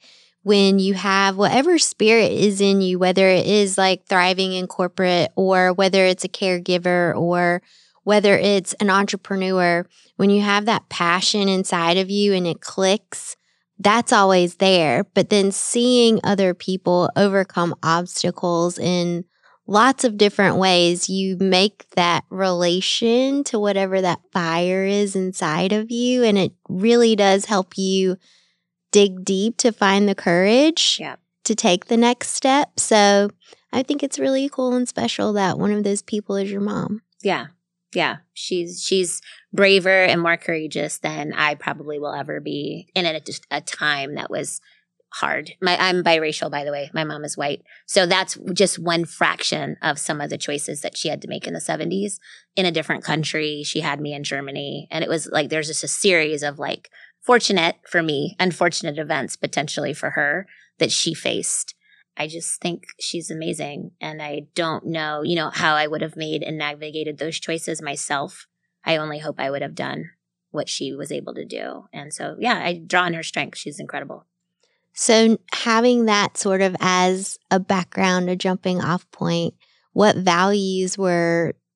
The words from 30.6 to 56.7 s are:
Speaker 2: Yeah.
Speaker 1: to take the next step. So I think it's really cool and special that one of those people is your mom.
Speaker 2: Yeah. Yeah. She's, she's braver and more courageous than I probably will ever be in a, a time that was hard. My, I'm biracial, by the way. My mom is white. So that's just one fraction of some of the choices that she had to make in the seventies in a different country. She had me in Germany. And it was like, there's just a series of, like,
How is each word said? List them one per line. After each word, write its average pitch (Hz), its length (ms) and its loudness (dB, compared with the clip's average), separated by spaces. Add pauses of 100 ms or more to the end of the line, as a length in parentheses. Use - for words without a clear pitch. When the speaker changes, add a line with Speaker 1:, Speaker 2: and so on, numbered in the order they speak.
Speaker 2:
Yeah. 143 160 -10 (260)
Speaker 1:
to 220 100 0
take 190 340 2
the 226 100 2
next 240 320 2
step. 277 500 0
So 202 500 4 (440)
I 254 100 -2
think 285 180 -4
it's 277 160 -6
really 269 300 0
cool 254 260 -2
and 247 140 0
special 208 460 -2
that 196 260 0
one 202 140 0
of 208 100 -2
those 202 180 -2
people 208 360 -6
is 196 120 -4
your 202 120 -6
mom. 208 400 -4 (200)
Speaker 2:
Yeah. 160 260 -2 (460)
Yeah. 151 240 -2 (160)
She's, 175 480 -6
she's 185 400 -2 (300)
braver 190 540 4
and 170 160 2
more 170 160 0
courageous 156 640 -6
than 151 340 -6
I 151 220 0
probably 147 440 -8
will 143 140 -6
ever 147 260 -8
be 151 560 -8
in 180 100 0
a, 156 140 -2 (320)
a 147 80 -2
time 143 560 -4
that - 160 -10
was - 300 -8 (480)
hard. - 420 -4 (100)
My, 180 160 2
I'm 180 240 0
biracial, 160 480 0
by 143 140 -6
the 147 80 -6
way. 143 220 -8
My 156 100 -4
mom 151 220 -8
is 147 100 -12
white. 143 280 -6 (240)
So 185 180 4
that's 185 320 0 (160)
just 180 260 2
one 170 240 0
fraction 160 800 -4
of 151 180 -2
some 147 220 -6
of 147 80 -8
the 147 80 -6
choices 147 440 -8
that - 140 -8
she - 140 -6
had 175 120 -6
to - 60 -14
make - 200 -10
in 170 60 -8
the 165 60 -8
seventies 170 600 -6 (340)
in 190 100 0
a 175 60 0
different 160 320 -4
country. 151 640 -4
She 156 160 -4
had 147 180 -4
me 147 140 -8
in 143 100 -10
Germany. 139 640 -10
And 160 140 -6
it - 60 -4
was 156 180 -4
like, 143 220 -4
there's 156 180 -4
just 156 160 -8
a 143 60 -8
series 156 540 0
of, 147 160 -6
like, - 300 -8 (320)